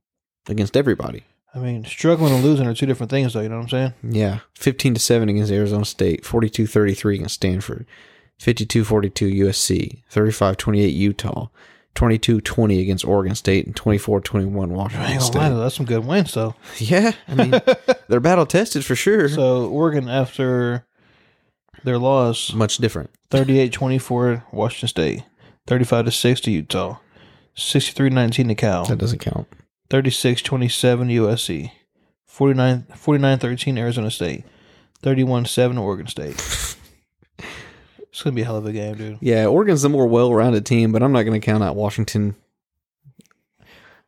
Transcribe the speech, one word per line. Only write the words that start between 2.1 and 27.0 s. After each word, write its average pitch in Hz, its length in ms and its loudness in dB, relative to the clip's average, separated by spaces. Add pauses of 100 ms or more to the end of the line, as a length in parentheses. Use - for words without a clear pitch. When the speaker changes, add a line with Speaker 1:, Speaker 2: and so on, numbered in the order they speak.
Speaker 2:
and 127 100 2
losing 139 220 4
are 117 80 -2
two 139 120 -2
different 127 240 -2
things, 131 220 0
though, 113 80 -4
you 107 80 -4
know 113 80 -6
what 117 60 -8
I'm 120 80 -12
saying? 131 240 -2 (100)
Speaker 1:
Yeah. 107 360 -2 (140)
Fifteen 131 400 0
to 113 60 -2
seven 117 300 2
against 104 200 2
Arizona 104 360 0
State, - 380 -2
forty-two 113 420 0
thirty-three 104 500 0
against - 200 -6
Stanford, 95 500 -4 (520)
fifty-two 117 460 0
forty-two 101 420 0
U 98 220 2
S 98 100 -2
C, - 520 -4
thirty-five 107 480 2
twenty-eight 104 360 2
Utah, 101 540 -2 (460)
twenty-two 113 480 2
twenty 107 380 2
against 92 260 -2
Oregon 98 280 0
State, 98 320 0
and - 80 -10
twenty-four 104 460 0
twenty-one 98 540 -4
Washington 101 320 -6
Speaker 2:
I 127 60 -2
ain't 131 80 -2
gonna 127 120 0
Speaker 1:
State. 123 60 0
Speaker 2:
lie, 156 100 2
though, 120 120 0
that's 127 160 -2
some 135 100 -4
good 113 180 0
wins, 165 300 0
though. 110 200 -2 (240)
Speaker 1:
Yeah, 185 340 2 (140)
I - 80 -10
mean, 226 240 4 (260)
Speaker 2:
<laughs> - 240 0
Speaker 1:
they're 120 120 4
battle 170 240 4
tested 175 400 0
for 127 100 -2
sure. 196 360 2
Speaker 2:
So, 127 380 2
Oregon, 143 420 0
after 123 760 -2 (1000)
their 123 140 0
loss, 123 540 2
Speaker 1:
Much 107 240 0
different. 110 340 -4 (200)
Speaker 2:
thirty-eight 135 420 2
twenty-four 123 800 -2
Washington 110 360 -4
State, 76 340 -2 (440)
thirty-five 120 380 2
to 113 60 0
six - 320 0
to 113 80 -2
Utah, 92 480 -4 (560)